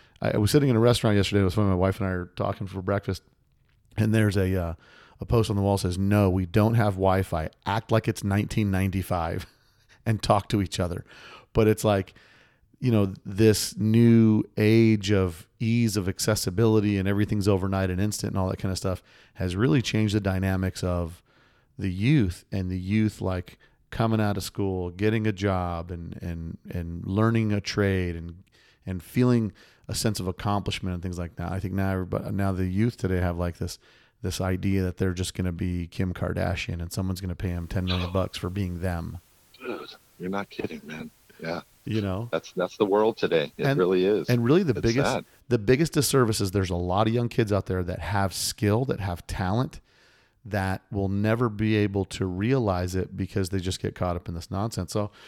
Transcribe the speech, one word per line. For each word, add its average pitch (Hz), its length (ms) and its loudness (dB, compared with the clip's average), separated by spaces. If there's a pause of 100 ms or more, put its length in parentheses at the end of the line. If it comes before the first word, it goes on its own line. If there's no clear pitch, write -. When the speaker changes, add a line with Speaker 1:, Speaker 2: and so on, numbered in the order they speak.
(200)
Speaker 1:
I, - 120 0
I - 60 0
was 107 120 4
sitting 143 200 4
in 120 60 4
a 110 40 4
restaurant 117 360 4
yesterday. 101 260 2
It - 20 4
was 90 100 2
funny. 104 160 2
My 92 60 2
wife 92 240 0
and 98 100 -4
I 92 40 -2
are 90 220 -6
talking 101 300 -4
for 95 160 -10
breakfast, 98 400 -4 (760)
and 110 140 2
there's 107 240 4
a, 95 180 2
uh, 85 180 -2 (460)
a 98 60 -10
post 113 240 2
on 104 60 -2
the 101 80 2
wall 98 160 2
says, 90 180 -2
"No, 101 320 4
we 92 160 0
don't 107 300 2
have 104 180 2
Wi-Fi. 95 560 0 (160)
Act 101 260 -4
like 110 160 2
it's - 160 -2
nineteen 101 480 0
ninety-five 92 760 -2 (280)
<laughs> - 300 -20
and 110 180 0
talk 104 260 2
to 104 120 2
each - 180 -4
other." 87 240 -4 (480)
But 110 160 4
it's 107 160 2
like, 101 300 0 (680)
you 127 120 0
know, 101 200 4 (140)
this 104 500 4
new 110 680 6 (120)
age 107 560 4
of 92 360 0 (120)
ease 113 380 2
of 92 100 -2
accessibility 104 920 2
and 95 80 0
everything's 101 400 0
overnight 95 420 2
and 90 100 -2
instant 104 340 -4
and 98 60 -2
all 92 100 0
that 98 100 -4
kind 95 120 -4
of 90 60 -4
stuff 92 240 -4 (340)
has 90 200 -4
really 131 260 2
changed 107 320 0
the 107 60 0
dynamics 95 640 -2
of 87 400 -4 (560)
the 95 120 -2
youth, 104 600 0
and 92 180 -4
the 92 80 -4
youth, 104 420 0
like, 92 380 -6 (320)
coming 113 320 0
out 104 160 0
of 95 60 -4
school, 92 480 -4
getting 107 340 0
a 110 60 2
job 90 580 -2
and, 85 320 -10
and, 82 360 -8 (120)
and 85 380 -8
learning 110 440 2
a 101 100 0
trade 95 540 0
and, 85 280 -12 (420)
and 92 160 -6
feeling 123 500 2 (360)
a 107 80 -8
sense 110 240 0
of 92 80 -6
accomplishment 98 640 -4
and 87 80 -6
things 90 160 -6
like 87 200 -8
that. 87 140 -6
I 95 80 -4
think 95 140 -6
now 95 180 0
everybody, 92 400 -4
now 98 200 0
the 92 140 0
youth 101 320 0
today 92 240 0
have, 87 160 0
like, 87 200 -4
this, - 220 -8 (420)
this 92 200 -4
idea 95 420 0
that 90 140 -4
they're 92 160 0
just 92 200 -4
gonna 92 180 -2
be 87 360 -4
Kim 92 260 -4
Kardashian 90 680 -4
and 85 100 -8
someone's 92 300 -4
gonna 90 140 -6
pay 92 160 -4
'em 85 160 -6
ten 92 180 -4
million 90 260 -2
bucks 95 260 -2
for 90 120 -6
being 90 320 -4
them. 85 380 -4 (380)
Speaker 2:
Dude, 82 380 -12 (240)
you're 90 100 -6
not 98 200 -6
kidding, - 340 -8
man. 78 260 -12 (300)
Yeah. 82 220 -8 (240)
Speaker 1:
You 110 160 -2
know? 101 300 -4
Speaker 2:
That's, - 220 -4
that's 90 220 -4
the 110 100 0
world 107 300 4
today. 78 400 0
It - 100 -2
Speaker 1:
And, 139 140 2
Speaker 2:
really 92 240 4
is. 98 260 2
Speaker 1:
and 120 140 2
really 156 200 4
the 147 80 2
Speaker 2:
It's 101 100 -4
Speaker 1:
biggest, 117 300 2
Speaker 2:
sad. - 140 -4 (220)
Speaker 1:
the 120 120 2
biggest 135 340 2
disservice 123 480 2
is 95 100 0
there's 95 200 0
a 87 40 0
lot 90 320 2
of 113 60 2
young 120 160 0
kids 104 240 0
out 95 140 0
there 92 160 -2
that 87 160 -6
have 98 340 -2
skill, 107 520 0
that 120 140 -4
have 90 280 -6
talent, 107 520 -2 (640)
that 95 380 -4 (100)
will 98 180 -2
never 110 400 2
be 110 260 0
able 101 300 0
to - 200 -6
realize 92 720 0
it 95 220 -4
because 95 320 -2
they 98 100 -2
just 92 220 -4
get 104 140 -4
caught 90 200 -2
up 87 140 -8
in 87 40 -8
this 82 160 -10
nonsense. 95 440 -4
So, 104 180 -2 (160)